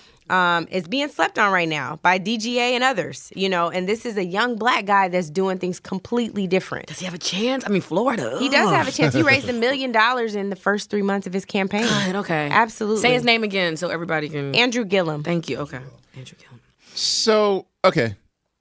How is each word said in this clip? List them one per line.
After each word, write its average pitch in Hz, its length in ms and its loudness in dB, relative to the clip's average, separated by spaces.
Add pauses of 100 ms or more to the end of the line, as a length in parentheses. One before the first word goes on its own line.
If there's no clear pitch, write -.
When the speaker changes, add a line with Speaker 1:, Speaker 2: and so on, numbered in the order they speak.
(300)
Speaker 1:
Um, 175 420 2
is 180 160 -4
being 277 220 -2
slept - 280 -2
on 202 140 4
right 175 160 2
now 151 340 -4
by 180 160 4
D 202 200 -2
G 240 200 -4
A 247 180 2
and 247 80 0
others, 170 520 -2
you 190 140 0
know, 170 200 2
and 180 200 -2
this 226 160 -2
is 226 100 -6
a 196 80 -2
young 214 320 -2
black 220 300 0
guy 196 240 4
that's 175 200 -2
doing 185 300 0
things 180 220 -6
completely 208 640 -4
different. - 400 -2
Speaker 2:
Does 151 120 -12
he 175 60 -8
have 180 80 -8
a 175 60 -10
chance? 240 460 -2
I - 40 -4
mean, 196 120 2
Florida. 170 580 -2
Speaker 1:
He 269 80 0
does 277 220 2
Speaker 2:
Ugh. - 40 4
Speaker 1:
have 320 140 2
a - 40 -2
chance. 277 220 2
He 262 80 4
raised 277 280 4
Speaker 2:
<laughs> - 0 -
Speaker 1:
a 247 40 -2
million 262 380 0
dollars 226 420 2
in 202 160 -2
the 190 60 -4
first 202 340 0
three 208 120 0
months 196 260 0
of 175 60 -8
his 190 100 -2
campaign. 208 420 -2 (200)
Speaker 2:
Good, 185 100 -2
okay. 165 360 -2
Speaker 1:
Absolutely. 220 500 0
Speaker 2:
Say 240 120 4
his 240 120 0
name 226 180 4
again 190 320 0
so 170 140 -2
everybody 160 400 -2
can. 143 260 -4
Speaker 1:
Andrew 240 300 2
Gillum. 165 380 0
Speaker 2:
Thank 170 260 -2
you. 120 80 -4
Okay. 139 240 -10 (340)
Andrew 131 240 -20
Gillum. - 220 -20 (340)
Speaker 3:
So, 208 720 2 (160)
okay. 117 320 2 (460)